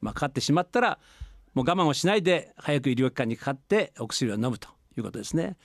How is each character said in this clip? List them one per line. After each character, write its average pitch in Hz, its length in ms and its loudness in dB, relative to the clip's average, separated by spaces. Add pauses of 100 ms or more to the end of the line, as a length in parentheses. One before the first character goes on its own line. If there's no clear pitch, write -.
ま 107 120 -6
あ、 - 20 -10
か - 60 -8
か 147 60 0
っ 139 40 0
て 131 100 -4
し - 120 0
ま 170 100 4
っ 180 80 -4
た 247 100 0
ら、 233 180 0 (560)
も 131 80 0
う 123 40 0
我 175 100 2
慢 180 100 4
を 147 80 4
し 165 120 -2
な 190 80 4
い 214 80 4
で、 170 340 2
早 147 240 0
く 135 100 0
医 - 20 4
療 127 180 2
機 - 40 -20
関 123 140 -2
に 113 80 -2
か - 100 -10
か 139 60 -2
っ 135 40 -2
て、 202 420 0
お 117 80 -8
薬 113 240 -2
を 101 40 -4
飲 107 80 -2
む 120 160 -2
と - 100 -16 (280)
い - 40 -8
う - 20 -4
こ 104 80 -4
と - 80 -12
で 104 60 -10
す - 120 -6
ね。 175 280 -2